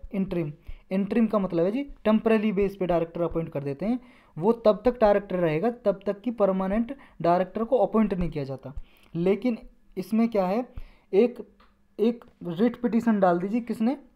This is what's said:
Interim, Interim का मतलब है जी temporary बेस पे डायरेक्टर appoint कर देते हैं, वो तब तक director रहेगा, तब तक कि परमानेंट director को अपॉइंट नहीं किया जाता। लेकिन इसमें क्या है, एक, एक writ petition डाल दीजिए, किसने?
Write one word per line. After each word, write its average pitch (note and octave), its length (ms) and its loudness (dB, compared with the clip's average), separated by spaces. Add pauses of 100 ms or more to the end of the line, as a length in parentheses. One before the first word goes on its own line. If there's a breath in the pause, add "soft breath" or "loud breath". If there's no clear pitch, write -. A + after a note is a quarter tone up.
(140)
Interim, F3 380 -4 (400 soft breath)
Interim G3+ 360 0
का G#3+ 120 0
मतलब F3 260 0
है G3 60 0
जी C4+ 120 -4
temporary A3 680 2
बेस G3 240 0
पे F#3 100 -4
डायरेक्टर E3+ 360 0
appoint E3 280 -4
कर C#3+ 140 -6
देते C#3 220 -6
हैं, A#3+ 140 -2 (380 soft breath)
वो F#3 140 2
तब G#3+ 340 2
तक A#3+ 160 0
director G3+ 340 2
रहेगा, F3 340 0
तब G3+ 360 -2
तक G3+ 160 -4
कि B3 100 -6
परमानेंट G3+ 640 0 (260 loud breath)
director F3+ 420 0
को A#3+ 140 0
अपॉइंट G3+ 360 2
नहीं F3 160 -2
किया D3 140 -6
जाता। C3 300 -10 (420 soft breath)
लेकिन G3 420 0 (400)
इसमें A3 320 0
क्या G3 180 0
है, A3+ 200 -2 (460 soft breath)
एक, A#3+ 240 4 (600)
एक A#3 260 0 (180)
writ F#3 380 0
petition A3+ 380 2
डाल F3+ 200 4
दीजिए, G#3 220 -2
किसने? A#3 360 -2 (180)